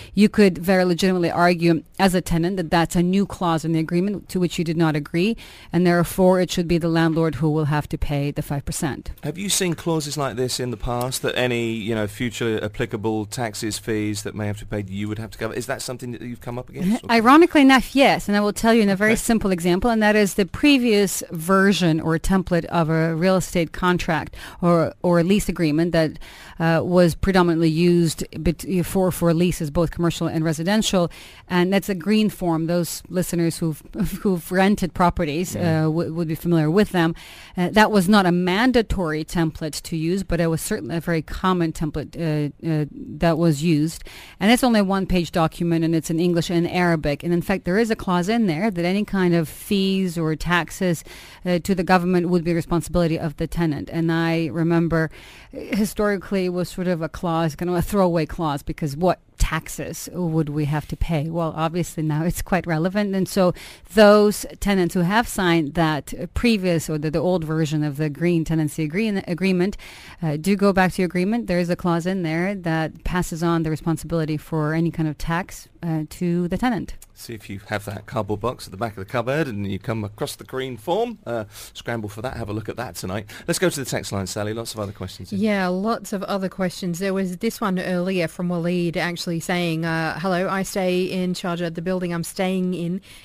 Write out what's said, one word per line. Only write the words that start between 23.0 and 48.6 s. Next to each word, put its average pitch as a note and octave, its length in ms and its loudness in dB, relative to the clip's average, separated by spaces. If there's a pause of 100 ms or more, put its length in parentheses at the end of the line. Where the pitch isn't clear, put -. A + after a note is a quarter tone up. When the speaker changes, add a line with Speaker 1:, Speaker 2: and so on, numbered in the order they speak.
Speaker 1:
real F#3 200 4
estate E3+ 360 -2
contract F3 640 0 (260)
or, E3+ 400 2
or F3 160 4
a E3 60 4
lease G3 240 2
agreement E3 440 0
that, D#3+ 260 0 (420)
uh, E3 240 2
was F3 300 6
predominantly E3+ 540 4
used E3+ 560 4 (140)
bet-, E3+ 460 -2
for, F#3 260 0
for E3+ 220 2
leases, E3+ 380 0
both D#3+ 200 0
commercial E3+ 360 -2
and D#3 180 -2
residential. E3+ 640 0 (380)
And F3+ 240 2
that's G3 160 2
a G#3 60 -2
green G#3+ 340 2
form. E3 380 -2
Those E3+ 420 -2
listeners E3+ 500 0
who've, D#3+ 240 -4 (180)
<laughs> F#3+ 200 -2
who've F#3 320 -2
rented F#3+ 420 2
properties, F3 600 0
Speaker 2:
Mm. - 40 -4
Speaker 1:
uh, D#3+ 240 2
w-, D#3 280 0
would E3 160 -2
be D#3+ 60 -4
familiar D#3+ 360 2
with G3+ 200 4
them. E3 240 2 (420)
Uh, F3+ 140 0
that G#3+ 200 6
was G3 180 4
not G3+ 180 6
a F3 60 4
mandatory F3+ 920 0
template D#3+ 580 -2
to - 140 -6
use, E3+ 260 0
but E3+ 180 0
it E3+ 80 2
was D#3+ 120 0
certainly F#3 360 -4
a E3 40 -4
very D#3+ 220 -2
common F3 500 0
template, D#3 440 -6
uh, D3+ 340 -2 (180)
uh, D#3 240 0
that D#3 460 0
was D#3+ 240 2
used. D#3+ 420 0 (360)
And G3+ 100 4
it's B3 140 2
only A#3 160 4
a G3+ 40 2
one-page F#3 480 0
document, E3 520 0
and E3 100 2
it's D#3+ 160 -2
in E3 100 0
English E3+ 300 2
and E3+ 180 0
Arabic. D#3+ 540 0
And F3 100 -2
in E3+ 100 2
fact, F#3+ 220 -2
there F3+ 140 0
is A3+ 120 2
a A3 60 0
clause F3+ 320 0
in A3+ 180 2
there F3+ 240 0